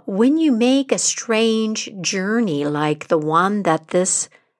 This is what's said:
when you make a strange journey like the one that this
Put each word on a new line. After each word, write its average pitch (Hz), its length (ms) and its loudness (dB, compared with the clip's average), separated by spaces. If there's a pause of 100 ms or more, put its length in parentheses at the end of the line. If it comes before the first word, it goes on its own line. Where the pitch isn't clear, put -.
when 240 320 2
you 320 160 4
make 262 380 2
a 214 60 2
strange 220 920 -2 (100)
journey 190 680 -2
like 151 420 -2
the 175 100 2
one 175 460 0
that 160 260 0
this - 400 -2 (300)